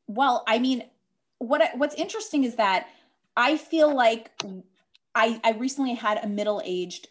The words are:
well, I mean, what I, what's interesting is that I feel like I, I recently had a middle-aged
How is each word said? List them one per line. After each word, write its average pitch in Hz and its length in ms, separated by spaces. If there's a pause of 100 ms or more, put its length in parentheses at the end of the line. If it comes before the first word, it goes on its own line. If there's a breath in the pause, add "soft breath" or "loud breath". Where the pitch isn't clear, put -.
well, 240 400
I 226 140
mean, 254 240 (540)
what 277 240
I, - 120
what's 294 200
interesting 339 500
is 233 120
that 190 320 (460 soft breath)
I 262 220
feel 302 380
like 233 360 (840)
I, 226 280
I 226 100
recently 262 420
had 220 280
a 214 60
middle-aged 202 840